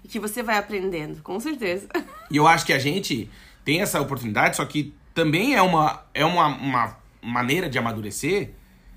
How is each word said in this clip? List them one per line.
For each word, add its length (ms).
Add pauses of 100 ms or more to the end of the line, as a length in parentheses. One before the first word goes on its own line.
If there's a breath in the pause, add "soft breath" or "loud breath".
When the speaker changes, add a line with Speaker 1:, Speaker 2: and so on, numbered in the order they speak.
Speaker 1:
e 60
que 100
você 240
vai 160
aprendendo, 640
com 180
certeza. 520
<laughs> 380
Speaker 2:
E 60
eu 100
acho 180
que 80
a 60
gente 500 (360 loud breath)
tem 180
essa 180
oportunidade, 560
só 80
que 300 (200)
também 400
é 60
uma, 420 (120)
é 100
uma, 220
uma 500 (240)
maneira 480
de 100
amadurecer 760 (440 soft breath)